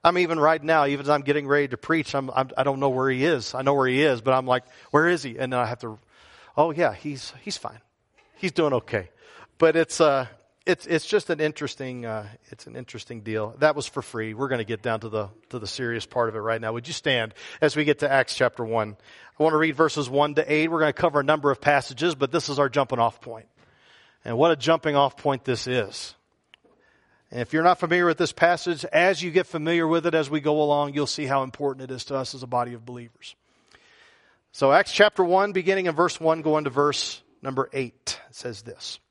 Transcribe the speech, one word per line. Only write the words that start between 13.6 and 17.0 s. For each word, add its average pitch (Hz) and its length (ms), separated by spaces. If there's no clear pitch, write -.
was 143 120
for - 160
free. 110 320
We're 131 140
gonna 120 160
get 107 180
down 113 180
to 113 80
the, 104 220
to 127 100
the 107 80
serious 117 400
part 117 220
of 107 80
it 107 40
right 113 200
now. 113 120
Would 117 140
you - 60
stand 117 420